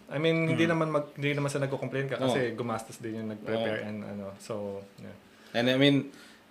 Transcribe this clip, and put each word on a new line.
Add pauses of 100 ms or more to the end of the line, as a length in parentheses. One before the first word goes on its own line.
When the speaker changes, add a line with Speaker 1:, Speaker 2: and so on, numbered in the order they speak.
Speaker 1:
I
mean,
hindi
Speaker 2:
Mm.
Speaker 1:
naman
mag-,
hindi
naman
sa
nagko-complain
ka
kasi
Speaker 2:
Oo.
Speaker 1:
gumastos
din
yung
nag-prepare
Speaker 2:
Oo.
Speaker 1:
and
ano. (160)
So, (160)
yeah. (400)
Speaker 2:
And
I
mean, (420)